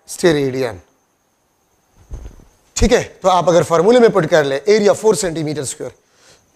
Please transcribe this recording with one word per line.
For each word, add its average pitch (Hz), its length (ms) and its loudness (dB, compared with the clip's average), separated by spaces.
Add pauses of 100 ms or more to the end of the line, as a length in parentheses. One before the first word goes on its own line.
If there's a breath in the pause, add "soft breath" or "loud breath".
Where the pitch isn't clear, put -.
स्टेरेडियन। 131 720 -2 (1900)
ठीक 220 160 0
है, 196 120 0
तो - 260 -4
आप 180 200 0
अगर 170 140 4
फॉर्मूले 180 360 2
में 226 120 6
पुट 175 140 0
कर 156 180 2
ले 135 120 -4
एरिया 202 380 2
फ़ोर 214 220 0
सेंटीमीटर 156 500 -6
स्क्वायर, 127 300 -12 (600 soft breath)